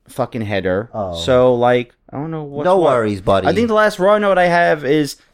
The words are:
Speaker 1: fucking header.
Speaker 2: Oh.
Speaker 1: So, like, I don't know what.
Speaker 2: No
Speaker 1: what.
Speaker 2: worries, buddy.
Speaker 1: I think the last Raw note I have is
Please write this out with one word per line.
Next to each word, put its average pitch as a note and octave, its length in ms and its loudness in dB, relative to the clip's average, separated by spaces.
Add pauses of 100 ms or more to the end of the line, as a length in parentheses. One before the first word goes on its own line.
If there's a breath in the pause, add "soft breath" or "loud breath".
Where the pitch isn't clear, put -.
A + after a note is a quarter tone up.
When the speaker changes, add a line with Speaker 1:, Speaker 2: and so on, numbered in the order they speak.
Speaker 1:
fucking B2 340 -6
header. G2+ 520 -4
Speaker 2:
Oh. F#2+ 220 -8
Speaker 1:
So, B2+ 380 2
like, B2 400 0 (160)
I - 80 -14
don't D#3 140 -8
know D#3 120 -8
what. C#3+ 200 -8
Speaker 2:
No F#3 140 2
Speaker 1:
what. D#3+ 160 4
Speaker 2:
worries, G#2+ 280 -2
buddy. G2 240 0
Speaker 1:
I D#3+ 80 0
think A3+ 140 0
the A3 80 -2
last G#3+ 240 2
Raw G3+ 180 4
note G3 220 0
I F3+ 60 4
have E3+ 380 0
is C#3+ 340 0 (160 soft breath)